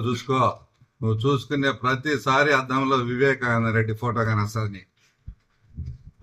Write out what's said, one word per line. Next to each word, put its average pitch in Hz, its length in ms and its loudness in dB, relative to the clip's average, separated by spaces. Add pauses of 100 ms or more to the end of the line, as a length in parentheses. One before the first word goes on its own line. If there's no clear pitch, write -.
చూసుకో, 127 520 0 (440)
నువ్వు 110 160 0
చూసుకునే 139 520 0
ప్రతిసారి 135 800 0
అద్దంలో 135 440 2
వివేకానంద 123 800 2
రెడ్డి 110 200 2
ఫోటో 117 300 -2
కనొస్తుంది 104 480 -2
నీకు. 95 180 -16 (1300)